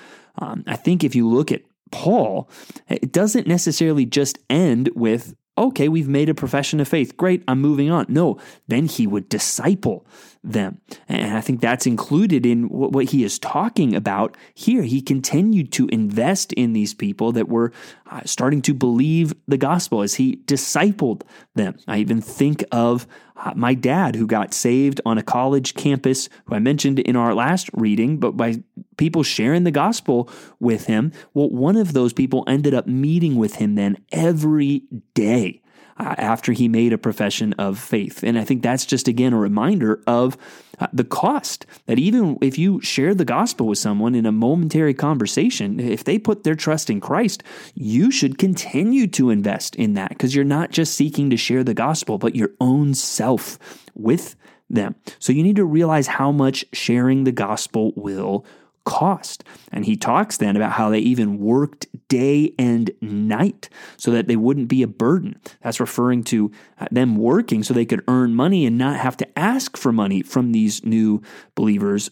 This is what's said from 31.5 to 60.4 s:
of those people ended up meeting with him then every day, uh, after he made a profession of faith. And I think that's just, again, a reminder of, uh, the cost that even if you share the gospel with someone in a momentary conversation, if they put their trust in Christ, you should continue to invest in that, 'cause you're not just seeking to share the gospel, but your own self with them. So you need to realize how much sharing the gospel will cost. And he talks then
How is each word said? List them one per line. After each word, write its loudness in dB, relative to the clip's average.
of 0
those 2
people -2
ended 2
up -2
meeting 0
with 0
him 0
then 0
every 2
day, 0
uh, -6
after -2
he 2
made 4
a 0
profession -2
of -4
faith. -4
And 0
I -2
think -2
that's -2
just, -2
again, 2
a 2
reminder 0
of, 0
uh, -4
the 0
cost -2
that 2
even 2
if 0
you 2
share 0
the 2
gospel -2
with 0
someone 0
in 2
a 2
momentary 2
conversation, 0
if -2
they 0
put -2
their 2
trust -2
in 0
Christ, -2
you 2
should 0
continue 2
to 2
invest -2
in 0
that, -6
'cause 0
you're 2
not 0
just 0
seeking 0
to 2
share 0
the 0
gospel, -2
but -2
your 0
own 2
self -2
with -2
them. -2
So 0
you 2
need 4
to 4
realize 2
how 0
much 2
sharing 2
the 2
gospel -2
will -4
cost. -2
And -6
he 0
talks 0
then 0